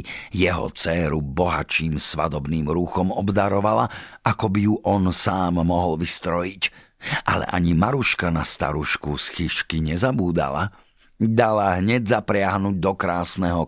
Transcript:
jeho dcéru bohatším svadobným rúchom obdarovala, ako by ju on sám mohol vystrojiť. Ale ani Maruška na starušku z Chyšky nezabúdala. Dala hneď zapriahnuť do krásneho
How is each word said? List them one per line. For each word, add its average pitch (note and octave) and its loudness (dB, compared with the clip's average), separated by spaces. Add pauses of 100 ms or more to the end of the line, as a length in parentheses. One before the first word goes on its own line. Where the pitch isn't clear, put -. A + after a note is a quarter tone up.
(360)
jeho F2+ 2
dcéru D#2+ 0
bohatším D#2 -2
svadobným D#2 -2
rúchom F2 0
obdarovala, G2+ 0 (320)
ako A2 0
by G#2 2
ju G#2+ 4 (100)
on F#2+ 2
sám F2+ 0
mohol F2 2
vystrojiť. F2 -4 (320)
Ale - 0
ani F2 2
Maruška G#2 2
na D#2+ 0
starušku D2 -2
z - -2
Chyšky - -4
nezabúdala. E2+ 0 (500)
Dala A2 2
hneď A#2 2
zapriahnuť G2 0
do F#2+ 2
krásneho F2 0